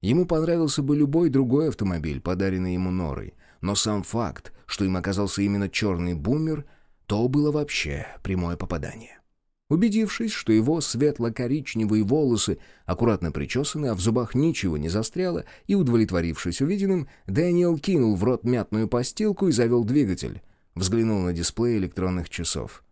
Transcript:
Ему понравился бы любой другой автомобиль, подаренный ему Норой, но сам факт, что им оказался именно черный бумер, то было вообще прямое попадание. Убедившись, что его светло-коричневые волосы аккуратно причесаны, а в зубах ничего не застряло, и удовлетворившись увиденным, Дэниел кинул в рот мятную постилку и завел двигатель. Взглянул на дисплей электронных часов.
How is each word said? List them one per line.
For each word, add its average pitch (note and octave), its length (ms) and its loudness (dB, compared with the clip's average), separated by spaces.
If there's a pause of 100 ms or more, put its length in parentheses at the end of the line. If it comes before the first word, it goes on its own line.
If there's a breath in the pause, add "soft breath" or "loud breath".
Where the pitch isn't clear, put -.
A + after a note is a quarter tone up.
Ему D#3+ 260 2
понравился D#3+ 560 0
бы C#3+ 120 2
любой D3+ 340 2
другой C3+ 400 2
автомобиль, D#2+ 520 -2
подаренный F#2 540 -2
ему F#2 160 -2
Норой, F2 420 -4 (280 soft breath)
но F#2+ 120 -2
сам G#2 300 -2
факт, - 500 -6 (140 soft breath)
что - 180 -2
им F#2 120 0
оказался G2 440 -2
именно G2+ 280 0
черный F2 440 -2
бумер, D3 520 -2 (420 soft breath)
то G#2+ 200 0
было D3 240 2
вообще F#2+ 540 -4 (160)
прямое F2 340 -2
попадание. - 600 -8 (520)
Убедившись, G#3+ 640 0
что - 220 0
его A#2+ 260 4
светло-коричневые A#2 1200 0
волосы A#2 560 2 (260 soft breath)
аккуратно F2 460 0
причесаны, C3+ 560 -4
а A2+ 80 0
в F2+ 40 -6
зубах A2 340 0
ничего B2+ 440 0
не D2 100 -2
застряло, E3+ 560 -2 (220 loud breath)
и G3 100 2
удовлетворившись F#2 880 2
увиденным, F#3 480 0 (160 soft breath)
Дэниел F3 520 2
кинул C3+ 380 2
в F2+ 80 -2
рот A#2+ 220 0
мятную A2 420 0
постилку F#3+ 640 0
и - 20 4
завел A#2+ 320 4
двигатель. G2+ 580 0 (320)
Взглянул G#2+ 460 2
на F2+ 140 0
дисплей A2+ 460 0
электронных F2+ 500 -2
часов. - 640 -6